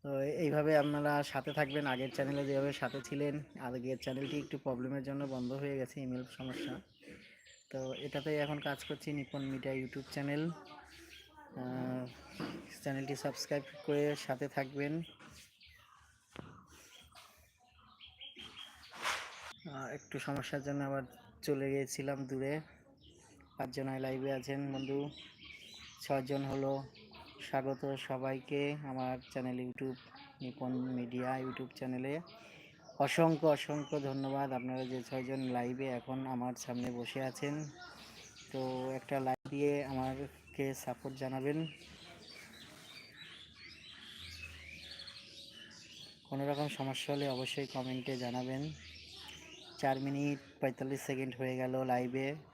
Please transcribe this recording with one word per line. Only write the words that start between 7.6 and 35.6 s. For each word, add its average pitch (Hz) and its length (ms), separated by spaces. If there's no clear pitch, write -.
তো 131 240
এটাতেই 147 440
এখন 147 220
কাজ 143 240
করছি, 147 300
নিপন 143 280
মিডিয়া 135 340
YouTube 131 360
চ্যানেল। 147 400
আহ, - 1500
চ্যানেলটি 135 320
সাবস্ক্রাইব 143 480
করে 147 300
সাথে 139 320
থাকবেন। 143 540
আহ, 139 220
একটু 139 320
সমস্যার 143 440
জন্য 143 200
আবার 139 200
চলে 139 260
গিয়েছিলাম 139 560
দূরে। 135 360
পাঁচজনায় 135 420
লাইভে 131 320
আছেন 139 420
বন্ধু, 139 360
ছজন 139 440
হলো। 135 380
স্বাগত 135 540
সবাইকে 135 880
আমার 131 340
চ্যানেল, 127 280
YouTube 127 360
নিপন 127 300
মিডিয়া 127 680
YouTube 131 360
চ্যানেলে। 131 460
অসংখ্য, 160 480
অসংখ্য 147 520
ধন্যবাদ 135 540
আপনারা 127 320
যে 123 180
ছয়জন 131 360
লাইভে 127 480